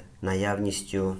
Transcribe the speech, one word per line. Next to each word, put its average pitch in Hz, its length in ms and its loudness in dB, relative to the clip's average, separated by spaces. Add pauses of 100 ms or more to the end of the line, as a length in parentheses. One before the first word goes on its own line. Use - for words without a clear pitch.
(220)
наявністю 95 960 0